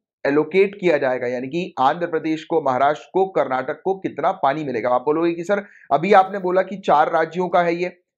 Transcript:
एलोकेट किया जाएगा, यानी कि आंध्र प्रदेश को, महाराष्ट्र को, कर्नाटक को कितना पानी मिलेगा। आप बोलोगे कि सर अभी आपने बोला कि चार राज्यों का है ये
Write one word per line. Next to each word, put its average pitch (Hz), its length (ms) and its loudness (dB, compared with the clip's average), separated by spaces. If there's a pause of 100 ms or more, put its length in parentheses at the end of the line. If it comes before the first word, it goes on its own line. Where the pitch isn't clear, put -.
(260)
एलोकेट 156 540 0
किया 165 180 2
जाएगा, 127 280 -2
यानी 123 220 -6
कि 175 300 -6
आंध्र 156 280 0
प्रदेश 156 380 -4
को, - 180 0
महाराष्ट्र 139 520 0
को, 185 120 2
कर्नाटक 139 580 -2
को 190 140 -2
कितना 180 340 -4
पानी 151 320 -2
मिलेगा। 123 260 -4
आप 123 120 2
बोलोगे 160 300 0
कि 170 120 -8
सर 202 200 -2 (280)
अभी 165 200 2
आपने 190 260 6
बोला 185 240 0
कि 190 140 -8
चार 165 360 2
राज्यों 165 360 -2
का 175 140 2
है 170 120 0
ये 175 260 -6 (180)